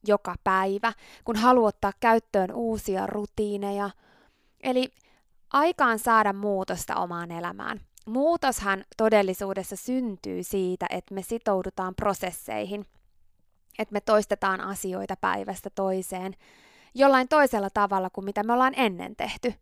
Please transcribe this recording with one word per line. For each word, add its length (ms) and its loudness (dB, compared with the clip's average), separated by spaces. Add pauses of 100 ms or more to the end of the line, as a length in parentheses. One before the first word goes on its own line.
joka 280 0 (100)
päivä, 480 0 (320)
kun 120 -4
haluaa 320 6
ottaa 320 -2
käyttöön 520 2
uusia 540 -2
rutiineja, 840 -4 (680)
eli 280 0 (640)
aikaan 460 4
saada 340 4
muutosta 640 -4
omaan 340 -4
elämään. 500 -8 (260)
Muutoshan 760 0 (120)
todellisuudessa 800 2
syntyy 680 -6
siitä, 480 -2
että 240 -8
me 80 -6
sitoudutaan 720 -2
prosesseihin, 920 -4 (920)
että 140 -6
me 80 -2
toistetaan 600 0
asioita 560 -6
päivästä 540 -4
toiseen 640 -4 (600)
jollain 340 6
toisella 420 4
tavalla 400 2
kuin 140 -10
mitä 180 -4
me 100 0
ollaan 240 4
ennen 400 -2
tehty. 460 -4